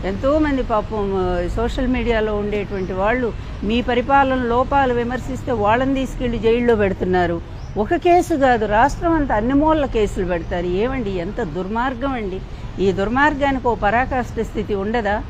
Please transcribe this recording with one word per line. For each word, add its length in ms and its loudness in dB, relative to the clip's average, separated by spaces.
ఎంతోమంది 580 0
పాపం, 400 -2
ఆ, 400 0
సోషల్ 300 0
మీడియాలో 500 0
ఉండేటువంటి 560 -4
వాళ్ళు 400 0
మీ 180 0
పరిపాలన 600 2
లోపాలు 520 2
విమర్శిస్తే 580 -4
వాళ్ళని 420 2
తీసుకెళ్లి 440 -2
జైల్లో 380 4
పెడుతున్నారు. 600 2
ఒక 180 0
కేసు 400 4
కాదు, 320 4
రాష్ట్రం 460 2
అంతా 220 2
అన్ని 200 2
మూలల 320 4
కేసులు 380 0
పెడతారు. 420 -2
ఏమండి, 440 -2
ఎంత 320 -4
దుర్మార్గం 680 -4
అండి! 260 -6
ఈ 120 4
దుర్మార్గానికి 760 0
ఓ 60 2
పరాకాష్ఠ 680 0
స్థితి 340 -4
ఉండదా? 420 0